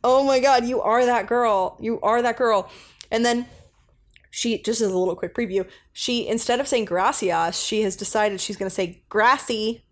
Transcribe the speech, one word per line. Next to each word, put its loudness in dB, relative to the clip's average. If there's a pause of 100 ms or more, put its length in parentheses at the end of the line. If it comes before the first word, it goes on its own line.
"Oh 4
my 4
God, 4
you -2
are 2
that 0
girl. 0
You -4
are 2
that -2
girl." 2 (420)
And 0
then 0 (840)
she, -4
just -2
as 0
a -2
little 0
quick -8
preview, -2 (240)
she, -4
instead 0
of -4
saying 0
gracias, 0
she -2
has -2
decided -2
she's -8
gonna -6
say -6
grassy 0